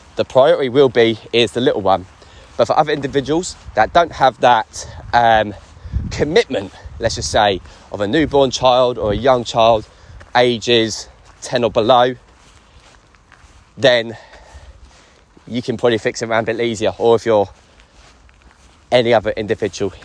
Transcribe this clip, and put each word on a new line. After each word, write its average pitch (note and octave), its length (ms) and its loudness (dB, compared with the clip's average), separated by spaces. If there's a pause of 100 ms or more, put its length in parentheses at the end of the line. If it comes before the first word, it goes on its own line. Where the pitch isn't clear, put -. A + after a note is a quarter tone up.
(160)
the G#2+ 80 -2
priority C#3 460 2
will C3+ 180 4
be, A2+ 300 2 (140)
is A#2 200 0
the A#2+ 80 -4
little B2+ 220 0
one. F#2+ 240 0 (500)
But A#2+ 100 2
for - 100 -2
other D3+ 160 0
individuals C#3 640 -4 (180)
that G#2+ 200 0
don't E3+ 180 -2
have C3 280 -2
that, A#2+ 460 0 (280)
um, A2 400 2 (560)
commitment, D3 640 -2 (240)
let's A2+ 160 -4
just - 160 -8
say, G#2 300 0 (300)
of G2+ 120 -6
a G2+ 40 -2
newborn C#3 440 2
child B2 480 0
or G2+ 140 -2
a G#2 40 -2
young B2 280 2
child, A2+ 420 2 (500)
ages A#2 720 0 (320)
ten B2 240 -4
or A2 60 0
below, B2 460 2 (1600)
then A#2 360 2 (1300)
you A#2+ 160 -8
can A2+ 160 -6
probably A#2+ 180 0
fix - 240 -6
it A2+ 80 -8
around A2+ 220 -2
a - 20 -2
bit A2+ 80 -6
easier, A2 380 -2
or A#2 180 4
if - 80 -4
you're G#2+ 240 2 (1400)
any A#2+ 220 2
other G#2+ 160 0
individual G#2 640 -6 (100)